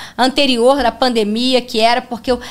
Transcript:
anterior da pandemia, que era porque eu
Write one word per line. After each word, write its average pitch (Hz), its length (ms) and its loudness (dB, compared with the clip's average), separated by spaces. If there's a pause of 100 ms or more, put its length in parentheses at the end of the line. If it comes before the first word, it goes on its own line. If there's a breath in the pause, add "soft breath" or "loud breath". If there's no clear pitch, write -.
(160 loud breath)
anterior 262 680 2
da 233 80 0
pandemia, 240 680 0
que 240 200 -4
era 233 200 2
porque 240 300 -8
eu 247 80 0 (120)